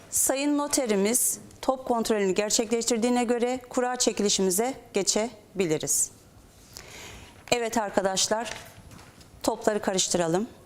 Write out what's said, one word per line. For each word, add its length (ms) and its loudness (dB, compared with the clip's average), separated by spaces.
sayın 480 2
noterimiz 800 2
top 260 -2
kontrolünü 440 2
gerçekleştirdiğine 920 0
göre 460 0
kura 260 -2
çekilişimize 800 2
geçebiliriz. 1200 -2
Evet 260 0
arkadaşlar, 760 0
topları 380 2
karıştıralım. 680 0